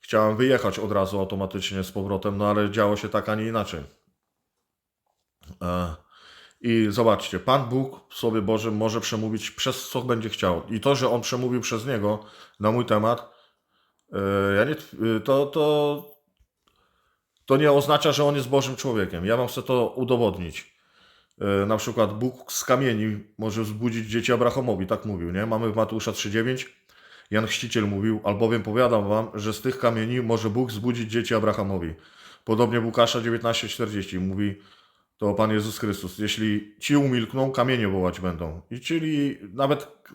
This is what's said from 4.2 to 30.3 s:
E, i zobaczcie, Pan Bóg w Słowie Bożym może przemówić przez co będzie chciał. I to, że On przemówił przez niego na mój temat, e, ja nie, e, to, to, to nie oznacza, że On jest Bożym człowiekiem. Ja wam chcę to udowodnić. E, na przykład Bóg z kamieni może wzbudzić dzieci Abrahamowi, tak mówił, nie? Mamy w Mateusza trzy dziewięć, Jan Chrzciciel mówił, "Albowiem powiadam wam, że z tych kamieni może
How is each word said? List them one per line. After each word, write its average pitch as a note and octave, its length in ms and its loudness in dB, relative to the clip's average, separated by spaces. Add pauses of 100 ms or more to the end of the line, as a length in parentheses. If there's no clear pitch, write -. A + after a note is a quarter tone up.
E, F2+ 340 -4 (680)
i A2+ 280 2
zobaczcie, G2+ 500 2
Pan C3 300 2
Bóg C3 300 -2 (100)
w - 60 -20
Słowie A2 260 0
Bożym A2 360 0
może A2 240 0
przemówić G#2+ 500 -4
przez - 380 -4
co B2+ 120 -4
będzie A#2 280 -2
chciał. F2+ 400 0
I A2 100 -4
to, C#3 160 4
że B2 140 2
On A#2+ 120 0
przemówił B2 400 -2
przez A2+ 240 -4
niego G#2+ 340 0 (400)
na G#2 120 2
mój A#2+ 140 2
temat, A2+ 460 0 (800)
e, G2+ 60 -4 (360)
ja G#2+ 100 4
nie, D3 100 -2 (400)
e, A2 40 0
to, C#3 260 2
to, D3 600 0 (1400)
to C3+ 120 4
nie D3 140 6
oznacza, C#3+ 400 4
że C#3+ 140 4
On C#3+ 100 4
jest B2+ 140 -2
Bożym C3 260 2
człowiekiem. F#2 500 -2
Ja A2+ 120 2
wam B2+ 100 0
chcę A#2+ 160 -8
to B2 260 2
udowodnić. A2+ 840 0 (680)
E, G2+ 240 2
na A2 120 0
przykład G#2+ 360 0
Bóg B2 380 -6
z - 120 -4
kamieni A2 600 0 (140)
może A2 240 -4
wzbudzić A2 480 -4
dzieci A#2 240 0
Abrahamowi, A#2+ 540 0
tak G#2+ 180 -4
mówił, F2 260 -4
nie? G2 140 -2
Mamy A2+ 260 0
w G#2 40 -2
Mateusza A2 360 -2
trzy G2+ 200 -6
dziewięć, B2 500 -2 (500)
Jan G#2+ 160 2
Chrzciciel A2+ 400 0
mówił, G#2 360 0
"Albowiem A2 400 2
powiadam G#2+ 440 2
wam, A2 260 2
że G#2 200 -4
z - 80 -8
tych C3 180 -4
kamieni A#2 420 0
może A2+ 280 0